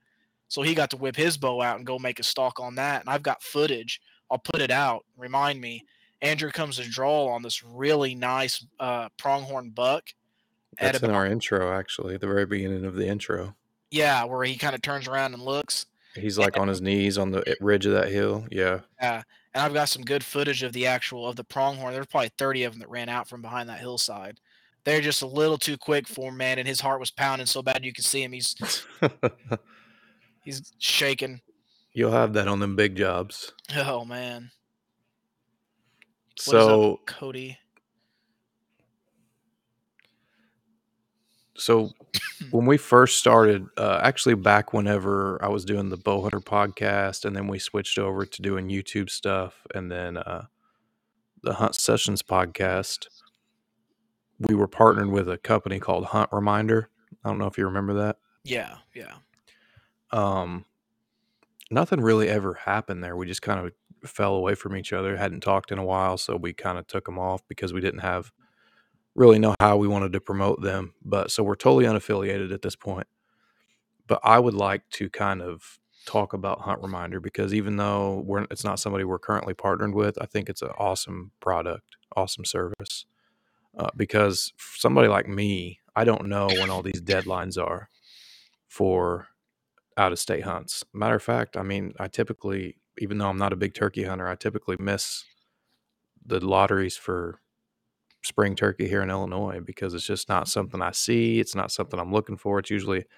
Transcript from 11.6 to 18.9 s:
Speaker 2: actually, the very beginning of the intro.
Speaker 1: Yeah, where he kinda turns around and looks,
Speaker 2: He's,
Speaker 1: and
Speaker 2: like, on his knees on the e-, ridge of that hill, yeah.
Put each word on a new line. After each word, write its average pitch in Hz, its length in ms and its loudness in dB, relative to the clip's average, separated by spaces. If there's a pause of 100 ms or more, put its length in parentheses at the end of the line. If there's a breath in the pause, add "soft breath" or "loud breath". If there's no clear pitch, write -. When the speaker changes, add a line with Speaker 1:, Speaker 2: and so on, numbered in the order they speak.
Speaker 2:
actually, 95 400 -8
the 101 100 -6
very 101 180 2
beginning 95 400 -4
of 92 100 -8
the 98 120 -2
intro. 98 480 -6 (360)
Speaker 1:
Yeah, 147 340 2
where 127 180 -4
he 127 140 -2
kinda 135 220 -4
turns 139 280 -6
around 135 260 -2
and 123 100 -14
looks, 139 420 -4 (300 soft breath)
Speaker 2:
He's, 98 240 -4
Speaker 1:
and 104 80 6
Speaker 2:
like, - 100 0
on 98 120 2
his 95 120 -2
knees 98 360 2
on 95 140 0
the 95 200 0
e-, - 80 2
ridge 101 260 2
of 101 80 4
that 98 160 2
hill, 101 420 -2
yeah. 92 300 0 (200)